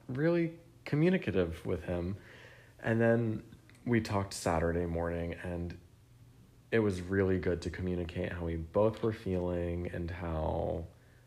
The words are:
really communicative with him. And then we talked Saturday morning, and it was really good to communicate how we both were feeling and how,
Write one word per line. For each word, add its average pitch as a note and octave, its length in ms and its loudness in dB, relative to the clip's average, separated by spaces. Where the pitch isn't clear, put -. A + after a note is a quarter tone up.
really E3 480 0
communicative C#3+ 800 2
with F2 200 -2
him. F2+ 340 -2
And A2+ 200 0
then A#2 440 2
we A#2+ 160 4
talked G2 320 -2
Saturday E2+ 540 0
morning, E2+ 560 -2
and F2 340 -6
it A2+ 80 4
was G2 220 2
really F#2+ 360 4
good F2 240 0
to F2+ 80 -4
communicate F2+ 640 -2
how F2 140 -4
we E2 100 -2
both G2+ 480 2
were A2 100 0
feeling F2 800 -2
and F2 160 -4
how, E2 800 -2